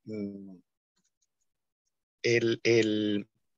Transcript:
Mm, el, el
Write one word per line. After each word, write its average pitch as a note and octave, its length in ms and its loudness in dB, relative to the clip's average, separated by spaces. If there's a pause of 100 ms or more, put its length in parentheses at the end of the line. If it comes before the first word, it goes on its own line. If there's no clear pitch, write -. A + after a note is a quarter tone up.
Mm, G2+ 520 -10 (1700)
el, A#2 400 0
el G#2+ 680 2 (300)